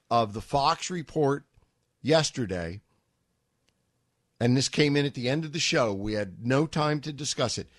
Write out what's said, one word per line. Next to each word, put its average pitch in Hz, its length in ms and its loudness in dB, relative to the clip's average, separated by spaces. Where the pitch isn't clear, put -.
of 113 260 2
the 110 60 -6
Fox 143 480 2
report 147 560 0
yesterday, 104 800 0
and 123 180 4
this 135 120 2
came 143 280 2
in 143 80 2
at 143 100 -4
the 123 140 -4
end 156 160 0
of 151 80 -10
the 165 60 -6
show. 135 340 2
We 101 200 -4
had 104 340 -6
no 139 220 2
time 151 320 0
to 151 120 -8
discuss 135 460 -4
it. 90 100 -10